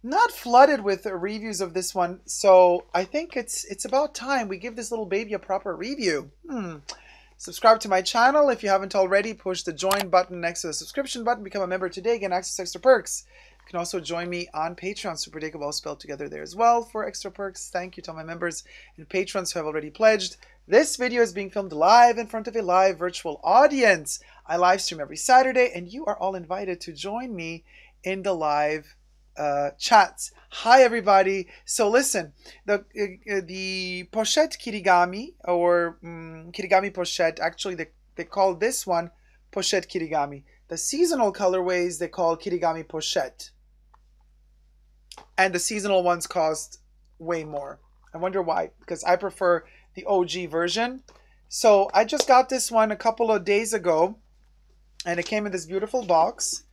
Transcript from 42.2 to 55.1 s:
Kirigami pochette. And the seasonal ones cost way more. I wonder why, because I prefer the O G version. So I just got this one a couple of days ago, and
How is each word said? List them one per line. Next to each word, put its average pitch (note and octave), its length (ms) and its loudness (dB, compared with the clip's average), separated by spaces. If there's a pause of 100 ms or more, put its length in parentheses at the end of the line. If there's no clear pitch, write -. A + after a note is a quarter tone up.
Kirigami E3 500 -4
pochette. - 680 -6 (1900)
And F#3+ 180 2
the F3+ 40 0
seasonal G3 440 0
ones F3 240 0
cost D#3 540 -4 (360)
way E3 280 -6
more. C#3+ 340 -12 (340)
I E3 40 -14
wonder F#3+ 240 -4
why, E3 300 -4 (100)
because - 240 -10
I F3 100 4
prefer F3+ 480 0 (320)
the F#3+ 100 -14
O F#3+ 200 2
G F3+ 200 -6
version. F3+ 580 -4 (440)
So G3+ 460 4
I G#3+ 100 6
just B3+ 240 -2
got B3+ 220 6
this C4 200 -2
one A3 220 2
a G#3 60 -6
couple A3+ 340 0
of G3 140 0
days G#3 280 0
ago, F3+ 440 0 (880)
and F3 160 -4